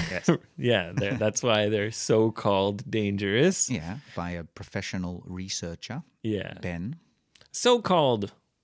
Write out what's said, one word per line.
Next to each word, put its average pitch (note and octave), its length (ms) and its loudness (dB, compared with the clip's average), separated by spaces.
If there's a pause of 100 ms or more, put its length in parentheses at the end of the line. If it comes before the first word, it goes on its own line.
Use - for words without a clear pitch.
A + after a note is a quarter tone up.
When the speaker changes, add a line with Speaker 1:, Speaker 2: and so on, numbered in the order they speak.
Speaker 1:
guess. - 200 0 (140)
Speaker 2:
<laughs> - 140 -20
Yeah, G#2+ 380 2
they're, G2+ 200 -2
that's G#2+ 280 0
why G#2+ 260 4
they're G#2+ 220 0
so-called G#2 1000 2
dangerous. G#2+ 800 2
Speaker 1:
Yeah, F2+ 280 -6 (180)
by F2 160 -4
a E2+ 120 -6
professional F2+ 840 -8
researcher, F#2 800 -8 (200)
Speaker 2:
Yeah. G#2 380 -2
Speaker 1:
Ben. F2+ 340 -6 (560)
Speaker 2:
So-called D#3 800 2 (320)